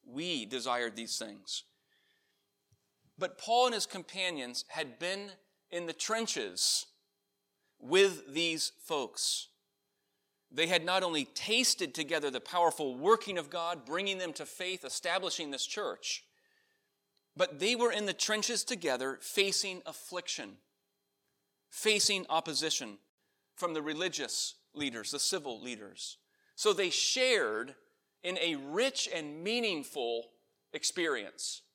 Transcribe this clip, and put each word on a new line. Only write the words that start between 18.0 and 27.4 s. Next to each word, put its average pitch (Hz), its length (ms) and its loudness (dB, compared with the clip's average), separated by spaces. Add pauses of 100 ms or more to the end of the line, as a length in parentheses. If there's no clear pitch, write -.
the 190 80 0
trenches 214 500 0
together 135 600 0
facing 196 640 0
affliction, 147 720 -8 (1120)
facing 208 580 2
opposition 147 680 0 (560)
from 170 180 -2
the 160 80 0
religious 151 760 -2 (180)
leaders, 127 380 -4
the 143 60 -4
civil 143 400 0
leaders. 107 600 -10 (360)
So 208 200 4
they 185 160 2
shared 139 840 2 (480)